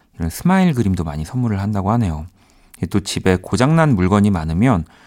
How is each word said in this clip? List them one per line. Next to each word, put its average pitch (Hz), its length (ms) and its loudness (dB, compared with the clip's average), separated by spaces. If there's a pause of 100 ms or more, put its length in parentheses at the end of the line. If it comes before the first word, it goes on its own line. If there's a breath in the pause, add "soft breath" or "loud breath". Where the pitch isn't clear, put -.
(140)
이런 82 160 -4
스마일 180 420 2
그림도 95 320 0
많이 78 220 -6
선물을 117 340 -2
한다고 101 320 -2
하네요. 87 340 -2 (600 soft breath)
또 101 120 -2
집에 - 360 0
고장난 139 580 2
물건이 101 360 4
많으면 85 560 0 (200 soft breath)